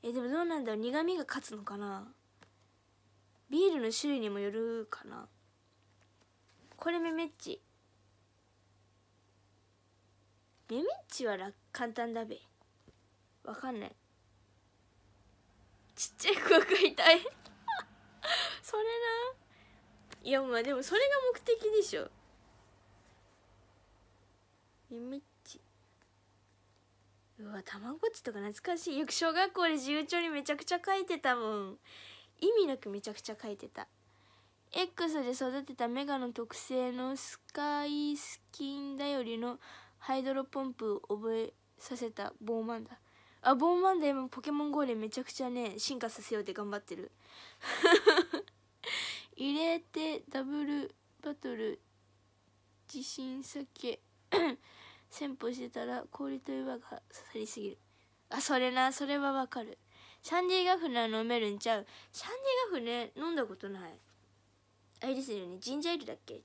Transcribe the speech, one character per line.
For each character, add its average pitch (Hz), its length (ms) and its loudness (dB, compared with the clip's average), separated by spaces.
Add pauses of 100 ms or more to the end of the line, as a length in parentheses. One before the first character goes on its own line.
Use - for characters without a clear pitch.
え、 233 120 -4
で 254 80 0
も 240 80 -2
ど 311 120 2
う 349 40 2
な 330 140 0
ん 262 40 -4
だ 226 100 -2
ろ 214 40 -2
う。 214 40 -2
苦 262 220 0
味 359 140 2
が 302 100 -4
勝 - 200 -6
つ 214 80 -8
の 208 80 -12
か 202 140 -8
な。 202 360 -8 (1400)
ビ 339 200 6
ー 339 40 2
ル 285 80 0
の 226 100 2
種 294 200 0
類 269 80 2
に 214 100 -2
も 202 100 -4
よ 202 120 -2
る 226 380 -2
か - 160 -10
な。 - 220 -14 (1500)
こ 330 140 -4
れ 339 80 0
メ 330 120 0
メ 330 120 -2
ッ 311 160 -8
チ。 - 200 -10 (3000)
メ 226 80 0
メ 294 60 0
ッ - 20 2 (220)
チ - 180 -4
は 208 120 0
楽、 196 180 -8 (160)
簡 233 200 -4
単 233 220 -4
だ 226 100 -4
べ。 220 160 -10 (1040)
わ 214 120 -8
か 262 160 -8
ん 226 80 -6
な - 80 -8
い。 - 80 -16 (2000)
ち - 180 -6
っ - 60 -20
ち 359 100 2
ゃ - 20 8
い 392 40 6
子 - 140 0
が 330 100 12
痛 359 540 8
い。 349 120 8
<laughs> - 1400 -4
そ - 160 -4
れ 427 60 2
な。 453 60 2 (1300)
い 240 80 -2
や、 269 120 4
ま 247 140 0
あ 233 60 2
で 277 100 0
も 262 100 0
そ 302 100 -2
れ 427 80 6
が 554 60 6 (260)
目 - 60 -4
的 453 220 2 (100)
で 427 100 6
し - 160 -2
ょ。 - 140 -6 (2750)
メ 233 80 -10
メ 254 180 -8
ッ 285 40 -10 (220)
チ。 - 180 -18 (1800)
う 214 120 -14
わ、 202 140 -8
た 202 160 -12
ま 233 140 -8
ご 330 140 0
っ 440 40 4
ち - 100 -14
と 247 100 -6
か 208 80 -8
懐 208 220 -6
か 349 160 -2
し 330 160 -4
い。 269 60 0
よ 311 60 2
く - 60 -6
小 330 220 2
学 381 200 4
校 359 140 4
で 311 60 4
自 269 180 -2
由 302 140 0
帳 349 140 0
に 339 100 0
め 294 120 -2
ち 285 80 -6
ゃ 285 80 0
く - 80 -10
ち - 80 0
ゃ 349 100 0
書 392 100 2
い 392 120 0
て 339 140 -2
た 254 160 2
も 220 220 -2
ん。 196 220 -8 (600)
意 392 140 4
味 415 120 8
な 269 120 0
く 220 120 -10
め 202 120 -6
ち 214 80 -10
ゃ 208 40 -8
く - 60 -12
ち - 100 -12
ゃ 214 100 -8
書 220 120 -8
い 202 60 -8
て 202 100 -14
た。 - 200 -12 (840)
X 339 520 0
で 247 80 0
育 262 320 -2
て 269 120 -12
た 240 120 -2
メ 254 180 -2
ガ 277 120 0
の 247 160 -2
特 233 220 -6
製 254 360 -2
の 254 240 -4
ス - 240 -10 (140)
カ 294 320 -2
イ 294 320 0
ス - 240 -10 (100)
キ 277 420 -6
ン 269 40 -8
頼 285 260 -2
り 226 140 -4
の 240 220 -4 (400)
ハ 269 160 -2
イ 269 80 0
ド 269 100 0
ロ 269 100 0
ポ 269 200 -4
ン 262 100 -4
プ 214 340 -2
を 208 80 0
覚 226 220 -2
え 226 160 -4 (240)
さ - 180 -10
せ 240 140 -6
た 208 320 -8
ボ 226 200 -2
ー - 40 -4
マ 226 140 -4
ン 220 60 -10
ダ。 - 140 -20 (420)
あ、 262 120 8
ボ 330 240 6
ー 359 40 4
マ 381 120 6
ン 359 60 4
ダ 302 80 2
今 269 200 0
ポ 262 140 -10
ケ 302 100 -4
モ 294 120 0
ン 294 80 -2
ゴ 294 120 2
ー 269 40 2
で 233 80 0
め 220 140 -4
ち 233 100 -6
ゃ 254 40 -6
く - 80 -10
ち - 120 -6
ゃ 254 60 -2
ね、 233 280 -4
進 247 220 -2
化 226 100 -2
さ 220 120 -8
せ 226 140 -4
よ 208 60 -2
う - 20 -4
っ - 20 -6
て 196 80 -6
頑 208 180 -4
張 202 80 -4
っ - 20 -12
て 180 140 -12
る。 185 160 -10 (480)
<laughs> - 1800 4
入 277 180 -2
れ 330 280 2
て 311 480 -4
ダ 269 140 -4
ブ 294 200 -2
ル 285 320 -2 (260)
バ 294 140 -4
ト 254 180 -6
ル、 220 280 -4 (1080)
自 269 140 -8
信 262 360 -8
避 277 320 -10
け、 - 260 -6 (320)
<clears throat> 392 80 6 (720)
戦 277 240 -6
法 233 160 -4
し 247 80 -8
て 247 100 -8
た 240 160 -6
ら 247 240 -4
氷 269 300 -6
と 277 120 -8
岩 262 280 -4
が - 0 -
刺 - 240 -14 (100)
さ - 100 -18 (120)
り 214 120 -4
す - 120 -10
ぎ 202 120 -6
る。 - 60 -14 (520)
あ、 269 120 -2
そ 277 160 4
れ 254 140 4
な、 262 200 4
そ 277 140 -2
れ 285 120 2
は 277 140 2
わ 269 160 0
か 247 160 -6
る。 214 140 -12 (440)
シ - 120 -6
ャ 349 80 4
ン 359 60 2
デ 370 160 4
ィ - 20 4
ガ 370 120 6
フ 330 120 -2
な 240 180 2
ら 220 120 0
飲 226 80 0
め 240 120 2
る 214 120 0
ん 202 80 -6
ち 226 100 -2
ゃ 220 100 2
う？ 202 80 -10 (240)
シ - 120 -12
ャ - 40 -10
ン 403 40 -6
デ 466 60 -6
ィ 508 340 2
ガ 302 80 0
フ 233 60 -4
ね、 240 300 -2
飲 320 160 -4
ん 330 40 0
だ 269 100 2
こ 190 100 -10
と 202 140 -10
な 185 180 -10
い。 - 120 -18 (1040)
あ 247 60 -4
れ 269 80 2
で 269 60 -4
す 262 120 -4
よ 190 120 -4
ね、 180 140 -10
ジ 247 160 -6
ン 294 60 -2
ジ 330 80 0
ャ - 20 2
ー 349 40 0
エ - 20 -4
ー - 20 -4
ル 254 60 -10
だ 226 80 -8
っ - 120 -12
け？ - 200 -12